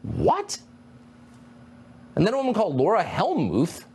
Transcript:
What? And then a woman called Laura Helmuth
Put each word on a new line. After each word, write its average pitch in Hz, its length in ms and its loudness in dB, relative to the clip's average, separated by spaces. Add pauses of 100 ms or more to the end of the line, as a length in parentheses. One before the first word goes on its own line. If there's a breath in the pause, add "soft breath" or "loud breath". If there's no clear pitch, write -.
What? 285 580 -2 (1600)
And 170 120 4
then 233 60 0
a 269 40 -2
woman 262 160 0
called 190 220 0
Laura 175 260 4
Helmuth 156 920 -2